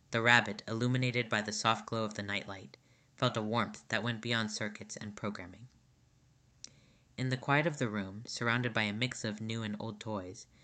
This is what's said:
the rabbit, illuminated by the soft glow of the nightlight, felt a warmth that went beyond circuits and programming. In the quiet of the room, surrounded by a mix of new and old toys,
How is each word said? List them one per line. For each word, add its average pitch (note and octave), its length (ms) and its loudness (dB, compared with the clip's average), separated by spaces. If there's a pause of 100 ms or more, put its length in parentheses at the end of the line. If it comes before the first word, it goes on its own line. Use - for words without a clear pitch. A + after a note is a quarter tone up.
(120)
the A#2 100 2
rabbit, A2+ 440 6
illuminated B2 640 2
by G#2+ 140 2
the G#2 100 -4
soft A2 320 2
glow A2+ 220 -2
of G#2+ 80 -6
the G#2 80 -6
nightlight, G2+ 560 -6 (380)
felt B2 200 2
a A2 60 0
warmth G#2+ 460 0
that A2 140 0
went A2+ 200 -2
beyond A2+ 280 0
circuits G#2 460 -6
and G#2 180 -10
programming. G#2 540 -8 (1500)
In C3 100 2
the B2+ 80 2
quiet C#3+ 300 4
of D3+ 100 0
the A#2+ 140 0
room, G#2 360 -4
surrounded A#2+ 460 0
by A2 120 2
a G#2 100 0
mix B2 320 -2
of G#2+ 160 -4
new A2+ 200 -4
and G#2 160 -4
old G#2+ 220 -8
toys, F#2+ 460 -6 (180)